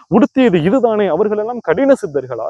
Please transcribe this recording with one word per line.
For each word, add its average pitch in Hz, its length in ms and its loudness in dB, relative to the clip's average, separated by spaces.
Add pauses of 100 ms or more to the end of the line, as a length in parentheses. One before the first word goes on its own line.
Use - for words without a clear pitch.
உடுத்தியது 220 560 2
இதுதானே? 214 440 2
அவர்களெல்லாம் 214 520 -2
கடின 269 340 2
சித்தர்களா, 131 560 -6